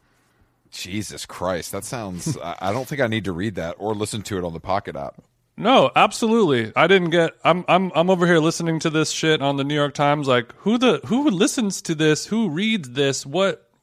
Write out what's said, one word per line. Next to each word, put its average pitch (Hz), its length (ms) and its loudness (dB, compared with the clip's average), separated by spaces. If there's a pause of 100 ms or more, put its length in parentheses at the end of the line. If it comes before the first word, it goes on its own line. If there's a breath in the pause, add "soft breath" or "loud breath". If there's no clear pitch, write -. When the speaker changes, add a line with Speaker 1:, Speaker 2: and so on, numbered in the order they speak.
(720)
Speaker 1:
Jesus 92 540 -10
Christ, 87 460 -4
that 98 120 -8
sounds. 104 540 -8
<laughs> - 60 -12
I, 85 180 -8
I 95 120 -2
don't 127 140 -6
think 139 140 -4
I 123 60 2
need 110 180 -2
to 95 60 -4
read 92 240 -4
that 82 240 -6
or 104 140 -4
listen 104 300 -6
to 101 140 -6
it 90 60 -4
on 85 100 -6
the 82 60 -10
Pocket 92 360 -6
app. 69 200 -10 (440)
Speaker 2:
No, 190 360 4
absolutely. 185 800 2
I 139 100 6
didn't 180 240 4
get. 165 220 2 (120)
I'm, 170 240 2
I'm, 180 280 2
I'm 165 160 2
over 180 160 4
here 175 120 6
listening 165 400 0
to 160 120 0
this 156 180 2
shit 156 320 0
on 139 160 0
the 139 60 -2
New 143 100 -2
York 147 220 0
Times. 147 320 2
Like, 123 300 2
who 220 200 0
the, 226 280 2
who 254 260 0
listens 202 520 0
to 170 120 -4
this? 151 320 2
Who 220 220 -2
reads 175 420 -4
this? 135 340 -2
What, 175 420 -2 (160)